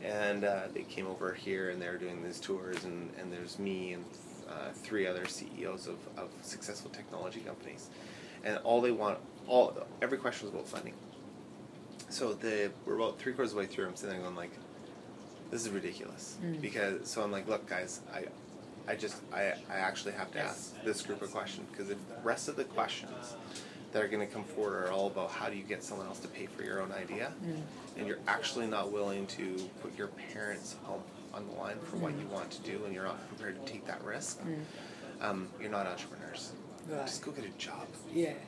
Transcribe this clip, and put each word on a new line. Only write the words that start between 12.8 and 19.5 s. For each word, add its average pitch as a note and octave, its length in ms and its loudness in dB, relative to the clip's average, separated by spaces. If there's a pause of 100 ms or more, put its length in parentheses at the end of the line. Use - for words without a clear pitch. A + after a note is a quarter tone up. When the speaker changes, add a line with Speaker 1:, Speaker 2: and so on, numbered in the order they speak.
Speaker 1:
we're - 100 4
about A2 240 4
three B2+ 140 2
quarters B2 180 4
of G#2 60 -2
the G2+ 40 4
way F#2+ 60 2
through, - 200 2
I'm F2+ 80 -4
sitting G2 200 -2
there F#2 80 -2
going F2+ 120 -2
like, F2 160 -4 (1000)
"This A#2 140 0
is A2 40 0
ridiculous." - 760 -2
Speaker 2:
Mm. D#3+ 160 0
Speaker 1:
Because, G2+ 480 2
so A2 140 2
I'm G#2 80 4
like, G2 160 0
"Look, G#2+ 200 2
guys, F#2 320 0 (140)
I, F2+ 120 -2 (600)
I A2 80 2
just, G#2+ 220 -2 (160)
I, F#2+ 200 4 (160)